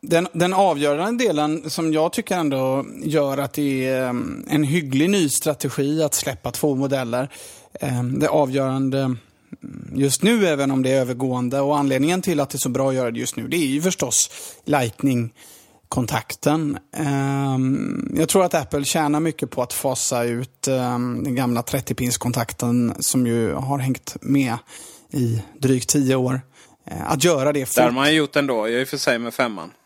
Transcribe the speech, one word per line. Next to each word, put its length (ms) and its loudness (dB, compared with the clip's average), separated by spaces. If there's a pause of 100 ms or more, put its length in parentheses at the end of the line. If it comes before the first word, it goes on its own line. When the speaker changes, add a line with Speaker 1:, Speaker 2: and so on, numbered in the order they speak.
Speaker 1:
Den, 320 0
den 200 2
avgörande 720 2
delen 440 0
som 240 -2
jag 200 2
tycker 240 -2
ändå 480 0 (180)
gör 340 2
att 160 -4
det 340 0
är, 220 0
ehm, 400 -6
en 140 2
hygglig 460 2
ny 200 4
strategi 760 0
att 100 0
släppa 380 -4
två 240 0
modeller. 540 0 (440)
Ehm, 460 -2
det 100 2
avgörande 840 0 (760)
just 300 0
nu, 240 4
även 240 2
om 120 2
det 80 2
är 100 4
övergående, 580 -2
och 180 2
anledningen 440 2
till 180 0
att 100 0
det 60 -8
är 40 -4
så 100 -2
bra 200 0
att 60 0
göra 160 0
det 80 -6
just 160 -6
nu, 120 -6
det 100 -2
är 100 2
ju 140 0
förstås 480 0 (360)
Lightning-kontakten. 2000 -2 (160)
Ehm, 1200 0
jag 120 2
tror 160 6
att 80 0
Apple 320 -2
tjänar 340 2
mycket 320 -2
på 100 -2
att 120 -4
fasa 500 -2
ut, 440 -4
ehm, 560 0
den 120 -2
gamla 260 0
trettio-pins-kontakten 1400 -2
som 280 2
ju 260 2
har 260 -2
hängt 420 -4
med 360 0 (540)
i 300 0 (180)
drygt 300 2
tio 260 2
år. 260 0 (460)
Eh, 240 -6
att 120 0
göra 300 4
det 120 0
fort. 100 -4
Speaker 2:
Där 160 6
man 120 2
har 80 4
gjort 240 2
ändå, 340 2
jag 120 0
är 40 0
för 120 -6
sig 220 2
med 140 -6
femman. 380 -2 (140)